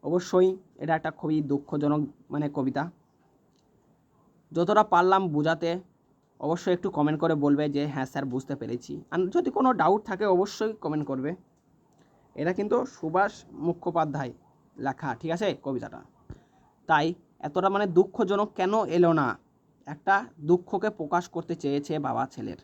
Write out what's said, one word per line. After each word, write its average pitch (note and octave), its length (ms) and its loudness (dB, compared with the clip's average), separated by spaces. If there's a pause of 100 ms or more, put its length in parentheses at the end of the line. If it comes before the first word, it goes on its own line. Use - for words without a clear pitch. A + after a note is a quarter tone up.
অবশ্যই F3+ 540 2 (260)
এটা D#3 140 -2
একটা D#3+ 140 -4
খুবই D#3 320 -2
দুঃখজনক D3 580 -2 (300)
মানে D3 240 -4
কবিতা। C#3+ 360 -4 (1600)
যতটা F3+ 320 4
পারলাম F#3+ 440 6
বোঝাতে, D#3+ 420 0 (720)
অবশ্যই E3+ 340 0
একটু F3+ 160 -4
কমেন্ট D3+ 300 0
করে E3 140 2
বলবে C#3+ 340 4
যে, C#3+ 180 -2
"হ্যাঁ C3+ 200 -4
স্যার, C3+ 180 -4
বুঝতে C3 320 -4
পেরেছি।" B2 540 -8
আর F3+ 100 -2 (140)
যদি F4 160 2
কোনো C4 220 2
ডাউট F#3 320 4
থাকে G3+ 200 -4 (120)
অবশ্যই G3+ 360 0
কমেন্ট D3+ 340 -4
করবে। C#3 240 -4 (1040)
এটা D#3+ 180 -2
কিন্তু G#3 240 0 (100)
সুভাষ F#3 460 0 (200)
মুখোপাধ্যায় D#3+ 800 -2 (440)
লেখা, C3 440 -6
ঠিক D#3+ 100 -6
আছে, F3 160 -2 (160)
কবিতাটা। - 380 -8 (840)
তাই D#3+ 280 2 (240)
এতটা F3+ 300 -2
মানে G3+ 180 0
দুঃখজনক G3 640 2 (100)
কেন F#3+ 140 0 (120)
এলো E3+ 280 4
না, C#3 260 2 (480)
একটা D3+ 280 0 (260)
দুঃখকে F3+ 500 0
প্রকাশ F3 380 -4
করতে E3 340 -8
চেয়েছে C#3+ 360 -2
বাবা B2+ 280 -2
ছেলের। G#2+ 380 -10